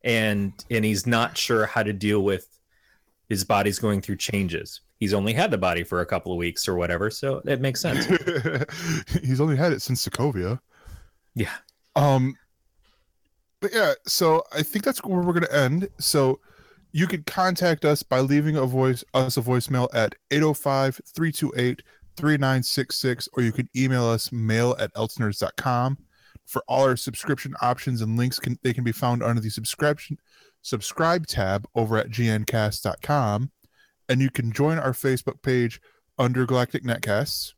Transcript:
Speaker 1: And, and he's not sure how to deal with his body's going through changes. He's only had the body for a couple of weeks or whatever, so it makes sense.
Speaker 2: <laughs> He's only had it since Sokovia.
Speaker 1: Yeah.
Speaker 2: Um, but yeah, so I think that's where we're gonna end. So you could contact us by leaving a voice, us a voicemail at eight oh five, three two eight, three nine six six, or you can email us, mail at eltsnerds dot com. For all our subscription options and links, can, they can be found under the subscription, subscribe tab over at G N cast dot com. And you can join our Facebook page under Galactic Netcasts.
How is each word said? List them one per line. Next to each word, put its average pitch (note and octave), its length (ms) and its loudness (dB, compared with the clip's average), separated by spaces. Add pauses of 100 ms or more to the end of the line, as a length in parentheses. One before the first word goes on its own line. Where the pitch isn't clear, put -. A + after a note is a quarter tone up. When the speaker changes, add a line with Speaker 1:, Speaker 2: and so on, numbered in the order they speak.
Speaker 1:
And, G#2+ 500 0 (160)
and A2 160 0
he's G#2+ 220 0
not A#2 300 2
sure A2 280 2
how A2 180 0
to G#2 100 0
deal G#2 280 2
with F#2+ 260 0 (800)
his G2 160 -2
body's G2+ 360 2
going G2+ 220 0
through G2 160 -6
changes. - 640 -4 (180)
He's G3 140 0
only A2+ 200 0
had F3 180 0
the A2 60 0
body F2 260 0
for F2 180 -2
a E2+ 40 -2
couple F#2 260 -4
of F2 60 -2
weeks E2+ 300 -4
or F#2 80 0
whatever, F2 340 -2
so C3+ 360 -4
it C3+ 140 -2
makes C3 220 -2
sense. C3+ 240 -2
Speaker 2:
<laughs> D#3+ 1160 -2
He's C3 180 0
only D#3 160 2
had D#3+ 160 2
it - 80 -4
since - 260 -2
Sokovia. A2+ 520 -2 (760)
Speaker 1:
Yeah. A#2 180 -4 (440)
Speaker 2:
Um, C3+ 400 4 (1200)
but G3+ 140 -4
yeah, F#3+ 200 4 (120)
so E3 380 4 (100)
I D#3 100 -2
think G3+ 220 -4
that's C4+ 180 -2
where F3+ 180 0
we're F3 120 2
gonna E3+ 180 2
end. D3 380 2 (100)
So C3+ 400 2 (540)
you E3+ 140 2
could E3 180 -4
contact F3+ 580 2
us D3+ 200 4
by C3 160 2
leaving D3 360 4
a - 100 2
voice, C3 380 2 (100)
us C3 240 2
a B2 40 0
voicemail B2 520 0
at A2+ 220 2 (160)
eight D3+ 120 4
oh D#3 100 4
five, C3+ 480 0 (120)
three D#3+ 180 0
two - 260 -2
eight, B2 240 0 (340)
three D3+ 220 2
nine C3 260 2
six - 340 -2
six, B2 360 -2
or B2+ 100 0
you A2+ 80 2
can A#2+ 240 -4
email B2+ 300 2
us, A2+ 260 0
mail A#2 480 2
at G2+ 140 -4
eltsnerds A2 460 -4
dot - 180 -4
com. B2+ 400 0 (480)
For - 240 -6
all B2+ 140 4
our C3 120 4
subscription - 680 -6
options B2 400 0
and A2+ 160 0
links, B2 220 0
can, B2 220 -4
they B2 100 0
can B2 120 -2
be A#2 100 0
found A#2+ 300 0
under A#2 180 2
the A2 80 -4
subscription, D3 680 -2 (420)
subscribe E3 680 -2
tab G2+ 480 -2
over A2+ 220 2
at A2+ 140 -2
G A2+ 180 0
N G#2+ 160 0
cast G#2+ 380 -2
dot - 180 -4
com. B2 500 0 (560)
And B2+ 140 2
you C3+ 80 2
can A#2 220 -2
join D3+ 260 2
our C3+ 140 -2
Facebook C3 500 -2
page B2 400 0 (380)
under B2+ 260 2
Galactic B2 380 0
Netcasts. A#2 760 -2